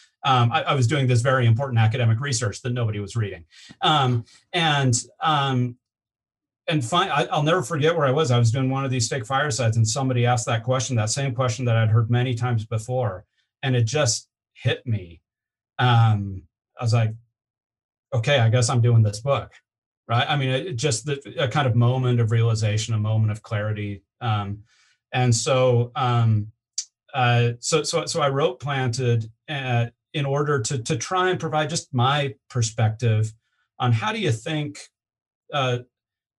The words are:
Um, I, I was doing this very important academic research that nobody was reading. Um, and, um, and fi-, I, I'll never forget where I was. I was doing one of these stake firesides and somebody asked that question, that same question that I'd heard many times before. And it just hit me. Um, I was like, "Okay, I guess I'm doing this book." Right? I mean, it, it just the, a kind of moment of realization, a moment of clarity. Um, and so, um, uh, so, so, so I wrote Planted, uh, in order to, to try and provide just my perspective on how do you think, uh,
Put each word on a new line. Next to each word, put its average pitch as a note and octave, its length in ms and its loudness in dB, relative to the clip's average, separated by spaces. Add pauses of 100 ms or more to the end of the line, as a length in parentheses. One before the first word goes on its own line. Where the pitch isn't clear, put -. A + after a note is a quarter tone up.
(240)
Um, B2+ 280 4
I, D#3 120 0
I E3 100 0
was C3 140 2
doing C#3 200 0
this A#2+ 140 2
very C3 240 2
important A#2 340 2
academic A2+ 420 2
research C3 400 -4
that B2 100 -6
nobody G#2+ 280 -4
was G2 160 -8
reading. F#2+ 300 -6 (360)
Um, C3 420 0 (300)
and, C#3+ 400 2 (280)
um, C3+ 560 0 (880)
and D#3 180 0
fi-, F3 260 0
I, D3 160 0
I'll D#3 180 0
never E3+ 180 2
forget D#3+ 320 0
where D#3 120 2
I C3 60 2
was. B2+ 200 2
I A#2+ 80 4
was A#2 100 4
doing C3 200 0
one C3+ 160 -2
of C3 60 -4
these B2+ 140 -2
stake C3+ 200 -6
firesides C3+ 500 0
and A2+ 100 4
somebody B2+ 400 0
asked A#2+ 200 2
that A#2 180 -2
question, B2+ 320 -2
that A2 140 0
same C#3 260 -4
question B2+ 300 -2
that A2+ 100 2
I'd A2+ 140 2
heard A2 200 2
many B2 260 2
times A#2+ 300 -2
before. A2+ 600 -4 (360)
And C3 140 0
it A#2 80 4
just A2+ 460 0 (240)
hit - 340 -4
me. F2+ 320 -6 (580)
Um, A2 640 2 (360)
I B2+ 60 -6
was A2+ 80 0
like, A2+ 200 0 (1000)
"Okay, C3+ 240 2
I A#2 100 4
guess A#2 200 2
I'm B2+ 100 2
doing A2+ 240 6
this G#2+ 160 0
book." C3+ 320 -2 (560)
Right? B2 200 2
I D3 100 0
mean, C3 120 0
it, C3+ 180 -2
it F3 100 -8
just C3+ 280 -2
the, C#3 160 -4 (160)
a C#3+ 120 0
kind C#3+ 180 0
of A2+ 80 2
moment B2 460 2
of A2 100 2
realization, A2+ 640 0
a A2 40 0
moment G#2+ 340 0
of G#2+ 100 -8
clarity. G#2 640 -6 (180)
Um, G#2 380 -4 (520)
and B2+ 240 2
so, B2+ 600 2
um, A#2 500 2 (680)
uh, A#2+ 460 2
so, D3+ 240 0
so, D#3 220 -2
so D#3+ 160 -2
I C#3+ 80 2
wrote C#3+ 320 0
Planted, B2 680 -2 (200)
uh, B2+ 380 -2 (260)
in C#3+ 120 -2
order C#3+ 360 0
to, C3+ 160 -4
to B2 180 -4
try F#3 340 -2
and F#3 100 -2
provide D3+ 300 -2
just E3 240 -8
my C3+ 420 0 (140)
perspective A2 840 0 (460)
on B2 120 2
how G3 200 0
do A3+ 80 -4
you E3 120 -2
think, D3+ 460 -6 (720)
uh, B2+ 280 -2 (600)